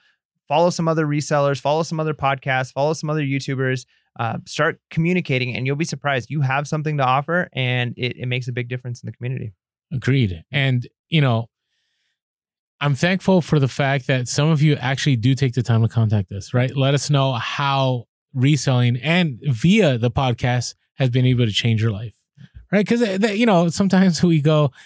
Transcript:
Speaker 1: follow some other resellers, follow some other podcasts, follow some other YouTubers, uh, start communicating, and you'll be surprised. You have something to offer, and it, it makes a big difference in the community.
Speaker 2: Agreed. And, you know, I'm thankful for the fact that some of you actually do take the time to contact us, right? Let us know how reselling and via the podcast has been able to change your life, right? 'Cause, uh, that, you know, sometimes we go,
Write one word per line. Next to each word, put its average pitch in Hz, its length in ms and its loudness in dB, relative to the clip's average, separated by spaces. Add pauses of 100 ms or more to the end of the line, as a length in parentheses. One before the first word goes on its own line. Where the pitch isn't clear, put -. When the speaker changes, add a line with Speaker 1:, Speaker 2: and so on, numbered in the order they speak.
(480)
Speaker 1:
follow 165 220 2
some 175 180 -2
other 160 180 0
resellers, 143 540 0
follow 151 240 -2
some 160 160 -6
other 156 140 -4
podcasts, 135 580 -2
follow 147 220 -2
some 156 160 -6
other 156 140 -2
YouTubers, 135 640 -4 (360)
uh, 117 240 -4
start - 340 -2 (100)
communicating, 147 640 -2
and 127 140 -6
you'll 139 80 -2
be 147 80 -4
surprised. 139 460 -4
You 147 100 -6
have 135 260 -2
something 151 300 -4
to 139 80 0
offer, 147 480 -2
and 123 460 -2
it, 120 200 -4
it 127 100 -8
makes 123 200 -4
a 123 60 -6
big 120 160 -6
difference 123 340 -10
in 117 40 -12
the 113 40 -8
community. 120 400 -8 (400)
Speaker 2:
Agreed. 117 600 0
And, 131 360 0 (220)
you 160 120 2
know, 113 280 0 (1300)
I'm 143 140 0
thankful 185 460 2
for 156 180 2
the 135 80 4
fact 135 400 -2
that 127 200 0
some 147 220 2
of 160 100 2
you 147 180 4
actually 131 400 0
do 123 180 2
take 127 180 0
the 127 80 0
time 113 220 2
to 113 40 4
contact 107 440 0
us, 98 200 -10
right? 127 240 -2
Let 139 200 2
us 143 160 -2
know 135 220 2
how 135 760 -2 (260)
reselling 127 640 2
and 156 460 0
via 147 560 2
the 120 100 0
podcast 123 640 -2 (220)
has 131 160 0
been 127 160 2
able 123 180 2
to 110 60 0
change 113 280 0
your 113 120 0
life, 104 240 -10 (560)
right? 190 160 2
'Cause, 240 160 2
uh, 196 160 0
that, 202 180 0
you 240 80 2
know, 175 240 4
sometimes 190 540 2
we 165 180 4
go, 151 300 4 (140)